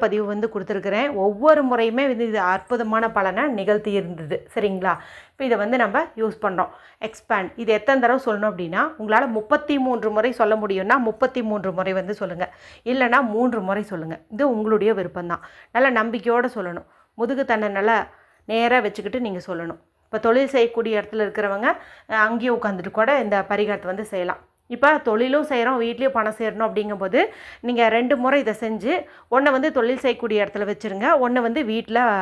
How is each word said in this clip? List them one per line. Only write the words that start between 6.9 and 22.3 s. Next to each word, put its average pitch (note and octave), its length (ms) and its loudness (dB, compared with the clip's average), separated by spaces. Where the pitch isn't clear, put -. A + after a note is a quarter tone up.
எக்ஸ்பேண்ட் G3+ 440 -4
இது A3+ 140 0
எத்தனை C4+ 260 2
தடவை B3+ 220 2
சொல்லணும் G#3 260 0
அப்படின்னா, F3+ 300 -4
உங்களால A3 360 2
முப்பத்தி D4 400 0
மூன்று A3 300 0
முறை A#3 240 2
சொல்ல G#3+ 240 4
முடியும்னா G3 340 2
முப்பத்தி B3 400 -2
மூன்று F#3+ 280 -2
முறை F#3+ 220 -2
வந்து F#3+ 220 -8
சொல்லுங்க, F3 260 -6
இல்லைன்னா B3+ 260 4
மூன்று A#3 340 0
முறை G3+ 240 -2
சொல்லுங்க. D#3+ 260 -8
இது B3 100 0
உங்களுடைய G#3+ 440 2
விருப்பம்தான். F3 440 -6
நல்லா C4 240 4
நம்பிக்கையோட A#3 480 0
சொல்லணும், F3 300 -8
முதுகு C4 300 -2
தண்டை G#3+ 260 0
நல்லா G#3+ 200 4
நேரா A#3 340 2
வச்சுக்கிட்டு G#3 420 -6
நீங்க F#3 220 -6
சொல்லணும். E3+ 320 -8
இப்போ A3 180 -6
தொழில் B3+ 300 4
செய்யக்கூடிய A#3 460 2
இடத்துல G#3 260 -4
இருக்கிறவங்க, G3+ 420 -2
அ, A3 40 0
அங்கேயே A#3 300 0